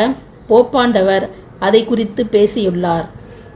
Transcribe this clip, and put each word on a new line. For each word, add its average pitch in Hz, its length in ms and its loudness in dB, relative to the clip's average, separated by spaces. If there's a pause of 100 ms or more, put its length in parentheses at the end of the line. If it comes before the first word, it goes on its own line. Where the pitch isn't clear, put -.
(480)
போப்பாண்டவர் 220 800 2 (300)
அதை 214 260 2
குறித்து 226 400 -4
பேசியுள்ளார். 180 840 -2 (500)